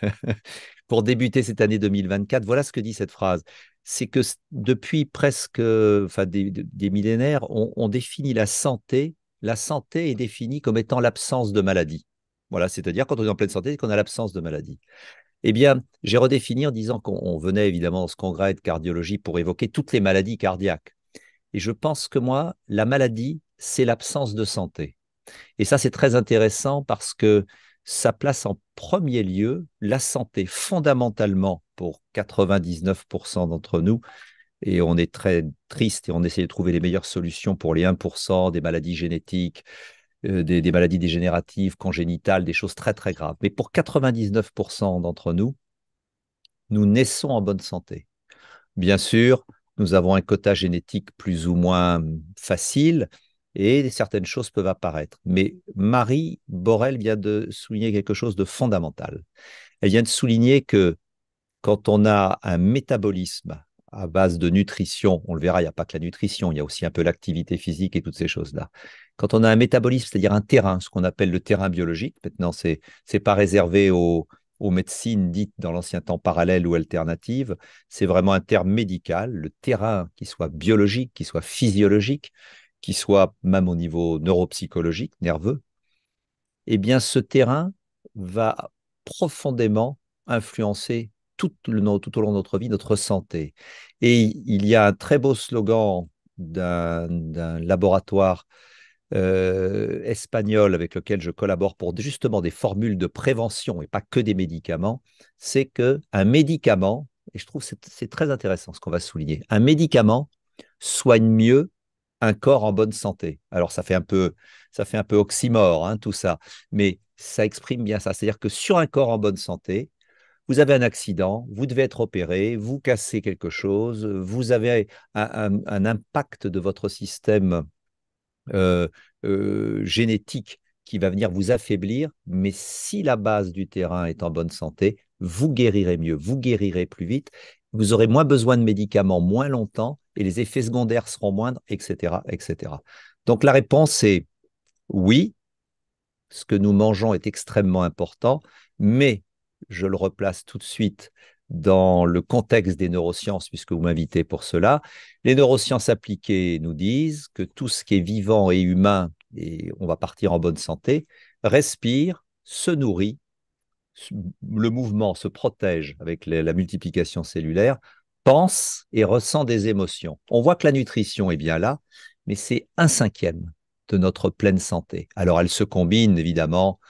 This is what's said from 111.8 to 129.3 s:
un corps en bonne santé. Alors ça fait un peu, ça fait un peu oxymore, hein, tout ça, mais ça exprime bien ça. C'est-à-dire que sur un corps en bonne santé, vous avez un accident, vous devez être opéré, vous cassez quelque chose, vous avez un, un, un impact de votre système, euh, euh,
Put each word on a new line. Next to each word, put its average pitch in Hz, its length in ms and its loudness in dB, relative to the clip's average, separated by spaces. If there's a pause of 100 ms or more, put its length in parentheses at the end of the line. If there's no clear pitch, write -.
un 110 100 4
corps 127 320 2
en 107 60 2
bonne 110 200 2
santé. 92 480 -8 (100)
Alors 87 220 -2
ça 90 100 -8
fait 92 140 0
un 90 60 2
peu, 92 340 0 (360)
ça 101 140 -6
fait - 120 -6
un 104 60 -2
peu - 120 0
oxymore, 101 720 4
hein, 107 100 -4
tout 104 140 -8
ça, 87 260 -4 (340)
mais 101 280 0 (160)
ça - 300 -4
exprime 120 380 -6
bien 104 140 -4
ça. 95 160 -4
C'est-à-dire 107 240 -4
que - 100 -6
sur - 300 0
un 165 80 2
corps 135 240 0
en 113 80 0
bonne 101 200 0
santé, 95 520 -6 (580)
vous 131 120 2
avez 135 140 6
un 127 80 4
accident, 107 720 -2
vous 107 140 -6
devez 127 180 0
être - 180 -4
opéré, 98 560 -2
vous 120 220 -8
cassez 113 420 -2
quelque 87 280 -6
chose, 107 560 -4
vous 104 460 -4
avez 113 360 2 (280)
un, 107 360 -2
un, 101 140 0
un 101 200 -2
impact - 600 -4
de 95 140 -4
votre 98 300 -4
système, 95 760 0 (880)
euh, 90 340 2 (360)
euh, 104 640 -2